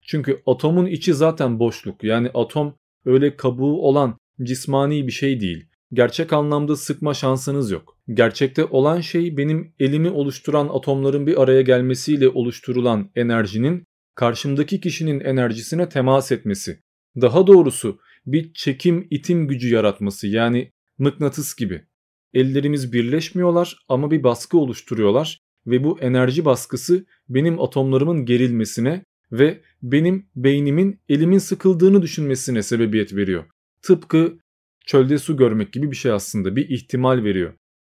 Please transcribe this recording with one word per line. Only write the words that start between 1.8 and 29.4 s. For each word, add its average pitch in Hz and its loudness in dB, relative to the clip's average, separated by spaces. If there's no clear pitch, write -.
Yani 117 0
atom 143 -4
öyle 135 2
kabuğu 135 -2
olan 139 2
cismani 139 -2
bir 117 -6
şey 139 -4
değil. 85 -6
Gerçek 123 0
anlamda 147 0
sıkma 147 -6
şansınız 135 -4
yok. - -10
Gerçekte 131 2
olan 151 0
şey 170 -4
benim 156 -2
elimi 151 0
oluşturan 143 -2
atomların 139 -2
bir 151 2
araya 131 6
gelmesiyle 127 2
oluşturulan 120 -2
enerjinin 117 -2
karşımdaki 139 -2
kişinin 156 -4
enerjisine 131 -2
temas 131 0
etmesi. 98 -6
Daha 156 4
doğrusu 156 6
bir 160 -2
çekim 170 -2
itim 160 -2
gücü 123 -2
yaratması, 104 0
yani 117 0
mıknatıs 139 -2
gibi. 92 -6
Ellerimiz 135 0
birleşmiyorlar 170 -2
ama 139 -2
bir 151 -4
baskı 123 0
oluşturuyorlar 123 0
ve 123 2
bu 160 -2
enerji 127 0
baskısı 147 0
benim 160 0
atomlarımın 135 0
gerilmesine 120 0
ve 139 2